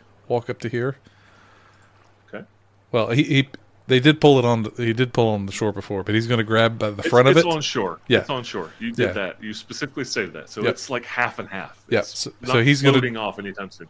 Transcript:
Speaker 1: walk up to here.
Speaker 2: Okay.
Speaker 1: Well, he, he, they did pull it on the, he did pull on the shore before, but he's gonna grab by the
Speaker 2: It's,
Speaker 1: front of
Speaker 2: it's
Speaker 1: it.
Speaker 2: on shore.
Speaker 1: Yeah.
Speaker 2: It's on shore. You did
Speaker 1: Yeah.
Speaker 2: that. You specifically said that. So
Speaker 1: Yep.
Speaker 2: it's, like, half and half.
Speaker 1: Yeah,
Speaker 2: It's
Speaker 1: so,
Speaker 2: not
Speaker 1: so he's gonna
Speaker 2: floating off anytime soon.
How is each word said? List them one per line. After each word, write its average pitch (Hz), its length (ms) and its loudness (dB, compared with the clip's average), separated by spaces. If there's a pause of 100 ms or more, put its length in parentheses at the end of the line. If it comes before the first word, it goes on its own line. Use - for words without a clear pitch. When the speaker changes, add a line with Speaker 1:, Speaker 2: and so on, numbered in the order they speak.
(280)
Speaker 1:
walk 120 220 -2
up 123 100 -8
to 120 100 -8
here. 123 280 -4 (1400)
Speaker 2:
Okay. 104 120 -14 (460)
Speaker 1:
Well, 113 200 0
he, 139 120 4
he, 135 260 0 (380)
they 127 120 4
did 147 220 4
pull 143 180 8
it 120 60 2
on 117 180 2
the, 110 140 -6
he 117 160 -2
did 123 200 -2
pull 117 160 2
on 101 160 -2
the 98 60 -8
shore 107 200 -2
before, 98 320 -6
but 104 120 -4
he's 113 120 0
gonna 113 160 0
grab 113 360 2
by 110 120 -2
the 101 80 -12
Speaker 2:
It's, - 100 -4
Speaker 1:
front 127 180 8
of 135 100 6
Speaker 2:
it's 170 80 6
Speaker 1:
it. 170 60 0
Speaker 2:
on 156 100 -2
shore. 95 460 -4
Speaker 1:
Yeah. 113 120 4
Speaker 2:
It's - 100 -6
on 127 140 -4
shore. 87 360 -8
You 117 120 -8
did 110 160 -2
Speaker 1:
Yeah. 90 60 -4
Speaker 2:
that. 98 300 -8
You 107 100 -10
specifically 135 520 -10
said 92 280 -6
that. 78 160 -16
So 107 140 -10
Speaker 1:
Yep. 120 80 0
Speaker 2:
it's, - 180 -8
like, 123 160 -6
half 120 340 -4
and 98 100 -10
half. 92 400 -14
Speaker 1:
Yeah, 110 100 0
Speaker 2:
It's - 200 -6
Speaker 1:
so, - 120 -8 (100)
Speaker 2:
not 123 120 -6
Speaker 1:
so 120 100 4
he's 139 180 2
gonna 139 120 6
Speaker 2:
floating 123 240 0
off 104 220 -8
anytime 98 320 -10
soon. 82 180 -20